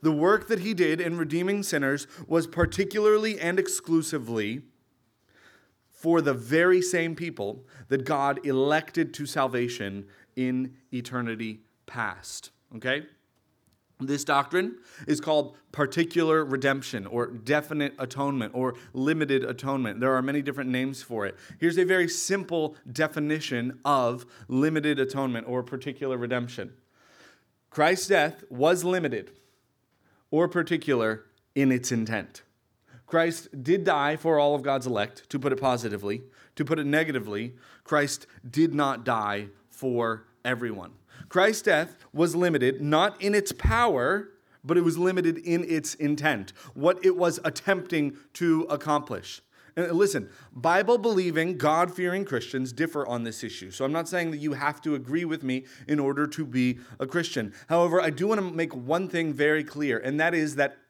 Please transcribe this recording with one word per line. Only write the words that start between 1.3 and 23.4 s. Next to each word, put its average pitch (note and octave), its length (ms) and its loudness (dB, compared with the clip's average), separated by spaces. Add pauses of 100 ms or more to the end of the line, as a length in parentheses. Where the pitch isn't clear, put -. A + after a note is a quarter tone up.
sinners C#3+ 420 -2 (220)
was D#3+ 180 2
particularly G#3 920 2
and E3+ 180 0
exclusively C#3 1040 -2 (1300)
for E3 320 2
the C#3 140 2
very D#3+ 480 4
same E3 320 -2
people B2+ 500 -8 (220)
that C3 180 0
God C#3 400 0
elected D3+ 720 0
to D3 100 -8
salvation A#2+ 800 -4 (300)
in B2+ 400 -2 (180)
eternity A#2 680 -6 (260)
past, G2+ 640 -10 (240)
okay? C3 320 -4 (920)
This C#3 220 -4
doctrine D#3 540 0 (300)
is D3 120 2
called D3 380 0 (160)
particular D#3+ 720 2
redemption C3+ 600 -2
or A#2+ 220 -4
definite C#3+ 720 -2
atonement C3+ 560 -4
or B2+ 200 -2 (180)
limited C3+ 500 0
atonement. B2+ 560 -4
There C3 140 2
are C3 80 2
many C#3 200 -2
different C3+ 280 -6
names B2+ 340 -4
for A2 220 -6
it. F#2+ 100 -8 (240)
Here's F3 180 2
a F#3 60 4
very F3+ 240 2
simple E3+ 680 -2 (120)
definition D3 920 -2